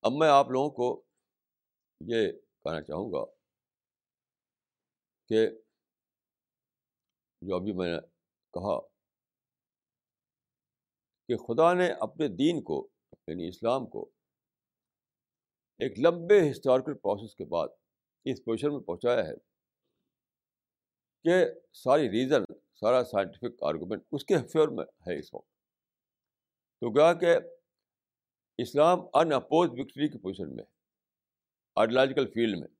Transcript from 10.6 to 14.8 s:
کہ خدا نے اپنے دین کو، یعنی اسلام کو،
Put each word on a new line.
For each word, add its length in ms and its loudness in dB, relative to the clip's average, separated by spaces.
کہ 100 -2
خدا 360 2
نے 180 2
اپنے 360 -4
دین 360 0
کو، 260 -6
یعنی 200 -8
اسلام 400 -4
کو، 240 -14